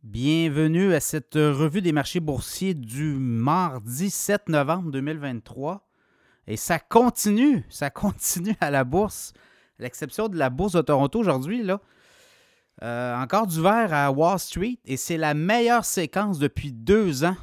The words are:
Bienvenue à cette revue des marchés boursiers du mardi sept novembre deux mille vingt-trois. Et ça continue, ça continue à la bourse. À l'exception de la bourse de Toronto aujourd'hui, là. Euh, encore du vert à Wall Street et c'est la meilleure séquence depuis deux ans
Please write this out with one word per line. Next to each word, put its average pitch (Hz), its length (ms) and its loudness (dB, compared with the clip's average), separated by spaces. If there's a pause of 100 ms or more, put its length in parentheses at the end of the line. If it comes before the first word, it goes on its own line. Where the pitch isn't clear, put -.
Bienvenue 156 880 2
à 151 80 2
cette - 360 -6
revue 151 440 2
des 175 120 2
marchés 151 280 0
boursiers 156 540 -4
du 139 400 -4
mardi 131 960 0
sept - 400 -2
novembre 156 400 0
deux 135 100 -4
mille 151 160 -4
vingt-trois. 135 720 -8 (580)
Et 107 120 -6
ça 170 200 -2
continue, 226 920 4
ça - 180 -6
continue 190 720 -2
à 151 100 0
la 135 140 4
bourse. 180 480 -2 (480)
À 113 40 -12
l'exception 151 440 -6
de 190 80 -6
la 139 140 2
bourse 165 240 -2
de 170 80 4
Toronto 143 360 2
aujourd'hui, 185 440 0
là. 196 180 -2 (1040)
Euh, 120 340 -6
encore 180 300 0
du 165 160 -2
vert 202 320 4
à 143 180 2
Wall 165 260 2
Street 220 460 -6
et 135 140 -6
c'est - 180 -4
la 156 160 0
meilleure 233 540 2
séquence 185 520 -2
depuis 143 320 -2
deux 147 540 2
ans 180 180 0